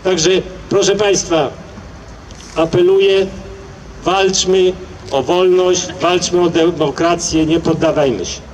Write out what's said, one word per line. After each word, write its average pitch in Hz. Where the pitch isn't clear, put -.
Także, 180
proszę 196
państwa, 196
apeluję, 190
walczmy 185
o 135
wolność, 180
walczmy 175
o 175
demokrację, 160
nie 165
poddawajmy 143
się. -